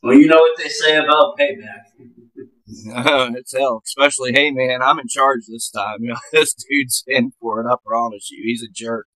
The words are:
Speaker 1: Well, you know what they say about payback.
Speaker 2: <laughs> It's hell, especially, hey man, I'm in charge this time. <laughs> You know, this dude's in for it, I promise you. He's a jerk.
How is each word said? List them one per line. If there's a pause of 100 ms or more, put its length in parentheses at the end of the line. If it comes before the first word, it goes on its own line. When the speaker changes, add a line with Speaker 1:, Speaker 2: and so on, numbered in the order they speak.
Speaker 1:
Well,
you
know
what
they
say
about
payback. (800)
Speaker 2:
<laughs>
It's
hell,
especially,
hey
man,
I'm
in
charge
this
time.
<laughs>
You
know, (140)
this
dude's
in
for
it,
I (100)
promise
you.
He's
a
jerk. (120)